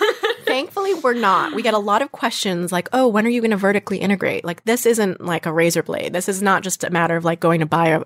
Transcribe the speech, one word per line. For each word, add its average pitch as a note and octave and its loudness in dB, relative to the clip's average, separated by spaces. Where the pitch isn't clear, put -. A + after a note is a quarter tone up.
Thankfully, F#4+ -2
we're C4+ 0
not. G3 0
We A3+ -4
get A3 0
a G#3+ 2
lot G#3 0
of C#4 -6
questions F3+ -4
like, F3+ -2
"Oh, B3+ 4
when G#3+ 2
are - 2
you A#3+ 0
gonna A3 2
vertically G3 0
integrate? F#3+ 0
Like, E3+ -8
this A#3+ 0
isn't, A3 2
like, E3+ -4
a E3 -2
razor E3 2
blade. - -6
This F3+ -4
is F#3+ -4
not G3 2
just - -6
a - -4
matter E3+ 2
of, E3+ -2
like, E3+ 0
going E3+ 2
to D#3 0
buy E3 2
a, D#3 2